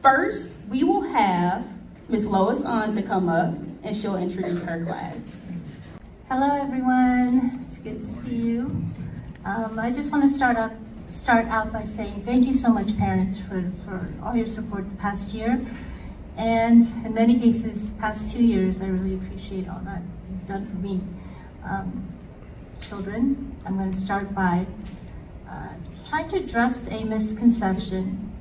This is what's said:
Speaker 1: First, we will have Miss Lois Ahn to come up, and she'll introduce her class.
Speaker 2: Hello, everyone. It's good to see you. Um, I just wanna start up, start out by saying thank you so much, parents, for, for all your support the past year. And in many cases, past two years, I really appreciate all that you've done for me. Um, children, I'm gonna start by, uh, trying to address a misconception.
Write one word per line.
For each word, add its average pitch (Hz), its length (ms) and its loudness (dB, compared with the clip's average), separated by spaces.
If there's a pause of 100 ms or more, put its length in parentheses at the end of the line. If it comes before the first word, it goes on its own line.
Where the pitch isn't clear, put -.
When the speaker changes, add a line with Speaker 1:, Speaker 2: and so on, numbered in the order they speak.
Speaker 1:
First, 294 540 4 (140)
we 262 140 2
will 381 180 4
have 190 640 4 (440)
Miss 214 160 2
Lois 196 380 4
Ahn 220 280 0
to 208 100 0
come 185 280 2
up, 170 240 4 (300)
and 208 120 -4
she'll 202 220 -2
introduce 180 460 -2
her 170 220 -4
class. - 560 -8 (920)
Speaker 2:
Hello, 269 160 4 (120)
everyone. 254 1040 4
It's - 100 -14
good 214 220 -10
to 214 80 -8
see 240 280 -6
you. 233 480 0 (600)
Um, 220 340 -4
I 226 140 0
just 285 220 -2
wanna 285 160 6
start 254 260 4
up, 226 160 0 (380)
start 226 380 4
out 220 260 0
by 214 100 -4
saying 202 420 -6
thank 247 220 6
you 269 60 2
so - 160 4
much, 208 280 4
parents, 190 400 2
for, 185 320 -4 (140)
for 180 240 -6 (160)
all 226 100 -4
your 226 120 2
support 196 440 -6
the - 60 -10
past 202 380 -4
year. 226 260 0 (760)
And 226 460 8 (220)
in 220 80 -4
many 233 240 6
cases, - 640 2
past 214 340 -4
two 240 80 2
years, 190 380 4
I 190 80 -4
really 185 280 0
appreciate - 520 -8
all 170 160 -8
that 175 180 -6 (280)
you've 185 180 -8
done 196 180 -4
for 190 120 -8
me. 185 240 -2 (640)
Um, 190 420 -4 (720)
children, 208 720 -2 (120)
I'm 190 120 -4
gonna 190 140 -2
start 196 420 -2
by, 180 320 2 (840)
uh, - 180 -10 (400)
trying 320 220 -2
to 392 80 0
address 247 500 2
a 175 160 -6
misconception. 202 1400 2